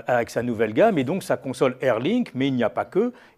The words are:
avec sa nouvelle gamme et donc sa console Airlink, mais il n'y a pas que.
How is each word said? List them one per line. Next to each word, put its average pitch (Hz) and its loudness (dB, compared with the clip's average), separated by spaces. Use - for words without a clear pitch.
avec 120 0
sa 117 -4
nouvelle 110 -2
gamme 190 4
et 131 0
donc 170 -4
sa 131 -2
console 127 -2
Airlink, 139 0
mais 135 0
il 135 -2
n'y 123 2
a 104 2
pas 104 -4
que. 233 0